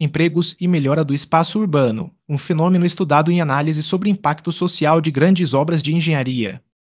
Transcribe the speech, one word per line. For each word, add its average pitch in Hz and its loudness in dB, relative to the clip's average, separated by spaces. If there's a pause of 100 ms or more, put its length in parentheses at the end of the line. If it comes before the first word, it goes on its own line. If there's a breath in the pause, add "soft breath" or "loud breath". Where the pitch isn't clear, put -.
empregos 160 0
e 180 -4
melhora 156 0
do 139 -2
espaço 165 0
urbano, 139 0 (160)
um 147 -4
fenômeno 175 2
estudado 156 0
em 175 2
análise 151 -2
sobre 190 -2
impacto 175 -2
social 165 0
de 160 0
grandes 165 2
obras 151 0
de 156 -2
engenharia, 131 -2 (280)